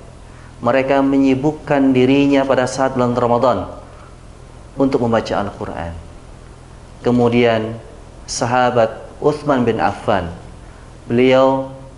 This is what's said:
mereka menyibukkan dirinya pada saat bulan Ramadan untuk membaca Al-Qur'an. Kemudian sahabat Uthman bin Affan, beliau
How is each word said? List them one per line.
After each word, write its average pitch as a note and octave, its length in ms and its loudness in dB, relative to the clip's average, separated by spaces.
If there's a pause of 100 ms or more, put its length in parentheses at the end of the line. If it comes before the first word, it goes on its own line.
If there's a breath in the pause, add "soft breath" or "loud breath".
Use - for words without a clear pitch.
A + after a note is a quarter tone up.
(600 loud breath)
mereka C3+ 400 2
menyibukkan C#3 960 2
dirinya C#3 480 4
pada B2+ 240 0
saat C3 240 -2
bulan B2 240 0
Ramadan A#2+ 640 0 (1000 loud breath)
untuk C3+ 220 0
membaca A2+ 320 -2
Al-Qur'an. F2+ 580 -8 (1120)
Kemudian A#2+ 720 2 (480)
sahabat A#2+ 800 0 (180)
Uthman D3 460 0
bin A2+ 100 0
Affan, F#2+ 540 -2 (720 loud breath)
beliau C3 640 2 (300)